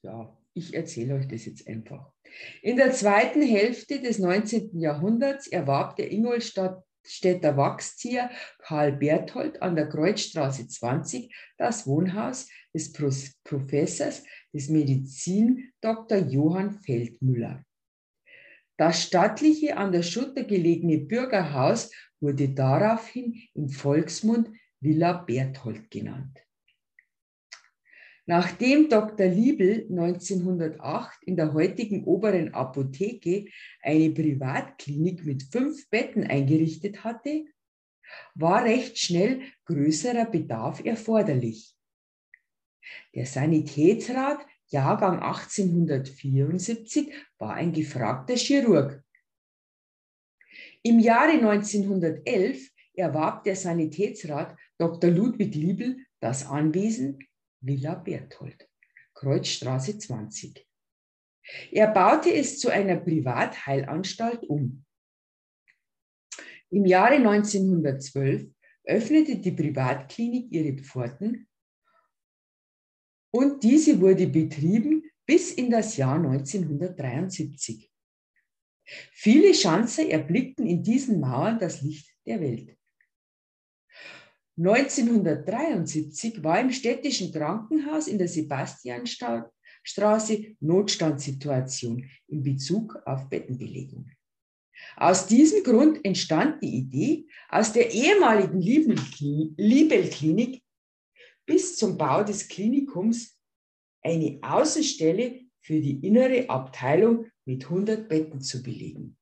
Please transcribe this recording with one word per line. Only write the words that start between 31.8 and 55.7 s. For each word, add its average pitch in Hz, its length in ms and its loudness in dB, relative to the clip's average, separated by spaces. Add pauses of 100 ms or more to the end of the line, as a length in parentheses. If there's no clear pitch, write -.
oberen 185 500 0
Apotheke 180 960 -4 (320)
eine 156 300 4
Privatklinik 151 1120 -2
mit 139 160 -4
fünf 277 480 -4
Betten 214 340 -2
eingerichtet 160 800 0
hatte, 294 400 -6 (880)
war 160 300 2
recht - 340 0
schnell 196 440 0 (240)
größerer 160 580 0
Bedarf 143 580 -6
erforderlich. 202 920 -2 (1400)
Der 123 120 -6
Sanitätsrat 220 1200 0 (220)
Jahrgang 165 520 0
achtzehnhundertvierundsiebzig 170 1900 -2 (240)
war - 160 -10
ein 165 220 -2
gefragter 131 640 -4
Chirurg. 233 680 2 (1800)
Im 233 160 6
Jahre 240 380 6
neunzehnhundertelf 202 1300 0 (240)
erwarb 160 500 -4
der 190 120 -2
Sanitätsrat 170 1000 -4 (220)
Doktor 170 320 2
Ludwig 208 440 0
Liebel 196 440 -2 (220)